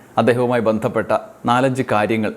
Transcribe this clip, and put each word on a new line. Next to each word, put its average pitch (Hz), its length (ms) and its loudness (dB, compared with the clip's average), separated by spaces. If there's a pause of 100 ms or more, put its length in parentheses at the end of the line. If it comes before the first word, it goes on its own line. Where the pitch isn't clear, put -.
(180)
അദ്ദേഹവുമായി 123 440 2
ബന്ധപ്പെട്ട 110 560 0 (280)
നാലഞ്ച് 127 460 0
കാര്യങ്ങൾ 107 460 0